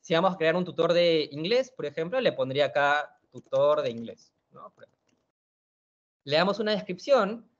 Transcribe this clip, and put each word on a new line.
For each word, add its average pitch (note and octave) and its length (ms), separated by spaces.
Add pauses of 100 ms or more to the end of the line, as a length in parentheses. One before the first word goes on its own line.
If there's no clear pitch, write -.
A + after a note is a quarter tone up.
si - 140
vamos F#3 200
a F#3 40
crear D#3+ 160
un F3+ 100
tutor E3+ 280
de E3 400
inglés, G#3 400
por D3+ 120
ejemplo, E3 360
le G#3 120
pondría C#3 340
acá C#3+ 440 (200)
tutor C#3+ 520
de C3 80
inglés, A#2 420 (200)
¿no? - 200 (1500)
Le C#3 140
damos F#3 240
una G#3+ 100
descripción G#3+ 760 (160)